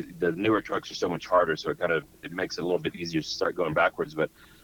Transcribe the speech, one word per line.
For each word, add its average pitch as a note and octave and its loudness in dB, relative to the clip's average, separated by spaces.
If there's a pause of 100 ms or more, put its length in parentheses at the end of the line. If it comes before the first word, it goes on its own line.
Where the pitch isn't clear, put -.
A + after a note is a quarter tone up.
(200)
the F2 2
newer G#2 2
trucks - -4
are - -10
so G2 -2
much E2 -4
harder, F2 4
so D#2 -4
it D2+ -2
kind F2 2
of, D#2 2 (200)
it D#2+ -10
makes F#2 -4
it E2+ -4
a - -4
little F2 2
bit E2 -4
easier E2+ -2
to - -6
start - -2
going D#2+ 0
backwards. D#2+ 2
But, D#2 0 (320)